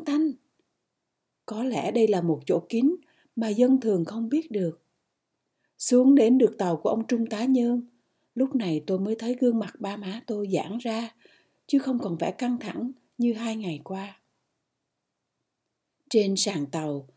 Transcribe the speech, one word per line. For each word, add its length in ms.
tanh. 260
Có 180
lẽ 280
đây 160
là 140
một 240
chỗ 140
kín 260
mà 140
dân 300
thường 260
không 240
biết 220
được. 300
Xuống 380
đến 220
được 200
tàu 200
của 120
ông 180
Trung 180
tá 200
Nhơn, 360
lúc 220
này 320
tôi 120
mới 160
thấy 240
gương 200
mặt 200
ba 180
má 300
tôi 260
giãn 240
ra, 380
chứ 120
không 200
còn 180
vẻ 140
căng 280
thẳng 320
như 160
hai 220
ngày 280
qua. 380
Trên 260
sàn 300
tàu, 520